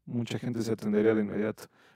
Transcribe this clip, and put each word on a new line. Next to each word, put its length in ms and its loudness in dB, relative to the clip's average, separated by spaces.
mucha 320 -4
gente 240 -4
se 100 -2
atendería 420 4
de 60 4
inmediato". 440 -4